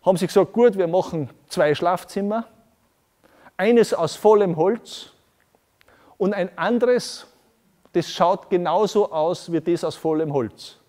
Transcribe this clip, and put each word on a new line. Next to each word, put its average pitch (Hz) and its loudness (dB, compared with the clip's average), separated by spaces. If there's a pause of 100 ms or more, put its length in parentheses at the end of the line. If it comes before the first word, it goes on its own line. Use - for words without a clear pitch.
haben 190 2
sie 175 -2
gesagt, - 2
„Gut, 226 4
wir 185 0
machen 165 -2 (160)
zwei 151 2
Schlafzimmer, 214 -4 (1120)
eines 233 4
aus 165 -2
vollem 208 4
Holz 196 -4 (1080)
und 202 0
ein 185 -6
anderes, 233 -2 (680)
das 170 -2
schaut 185 0
genauso 190 0
aus 165 -4
wie 165 0
das 170 -2
aus 156 -4
vollem 156 -2
Holz.“ - -6